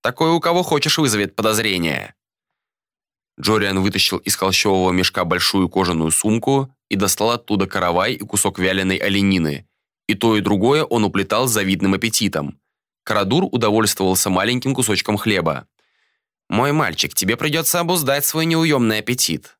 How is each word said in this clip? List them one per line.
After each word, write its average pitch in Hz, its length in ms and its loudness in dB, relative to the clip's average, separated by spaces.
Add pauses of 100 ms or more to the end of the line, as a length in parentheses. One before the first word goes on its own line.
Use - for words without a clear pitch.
Такое 160 300 0
у 170 80 2
кого 170 220 2
хочешь 156 360 -2
вызовет 107 380 0
подозрение». 101 760 -2 (1300)
Джориан 101 400 2
вытащил 95 380 0
из - 160 -2
холщового 95 560 2
мешка 90 340 0
большую 90 440 0
кожаную 85 420 0
сумку 131 640 0 (140)
и 98 80 -2
достал 101 340 0
оттуда 107 360 -2
каравай 92 480 0
и - 40 -10
кусок 101 400 -4
вяленой 95 380 0
оленины. 95 720 0 (400)
И 107 80 -2
то, 110 220 2
и 107 40 2
другое 110 440 2
он 110 200 0
уплетал 98 420 0
с 117 60 -2
завидным 95 420 0
аппетитом. 98 640 -4 (460)
Карадур 104 400 0
удовольствовался 107 840 0
маленьким 120 440 0
кусочком 110 420 -2
хлеба. 82 500 -2 (840)
«Мой 131 240 0
мальчик, 131 420 -2
тебе 98 220 -2
придётся 156 440 -2
обуздать 151 440 0
свой 160 220 0
неуёмный 147 520 2
аппетит», 107 600 -4